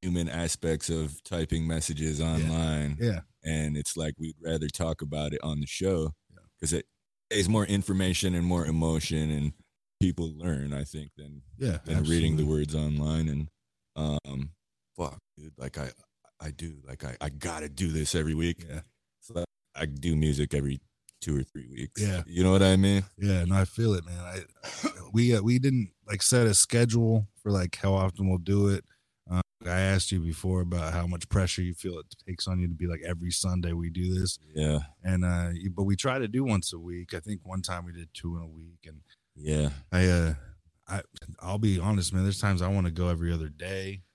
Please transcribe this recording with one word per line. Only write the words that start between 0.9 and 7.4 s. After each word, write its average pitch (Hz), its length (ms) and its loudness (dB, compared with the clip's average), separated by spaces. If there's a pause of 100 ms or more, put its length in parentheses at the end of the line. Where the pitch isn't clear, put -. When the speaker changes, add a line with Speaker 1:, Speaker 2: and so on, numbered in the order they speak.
Speaker 1:
of 78 340 -2
typing 82 440 -2
messages 78 540 -2
Speaker 2:
Yeah. 82 120 0
Speaker 1:
online. 78 680 0
Speaker 2:
Yeah. 104 200 -2 (220)
Speaker 1:
And 78 320 -2
it's 73 220 -6
like, 78 220 -4
we'd 78 200 -8
rather 80 280 -2
talk 80 340 -4
about 76 320 -4
it 73 100 -4
on 78 180 -4
the 71 60 -4
show 85 460 0 (180)
Speaker 2:
Yeah. - 100 -20 (180)
Speaker 1:
'cause 80 140 -2
it 82 120 -2 (460)
is 98 180 4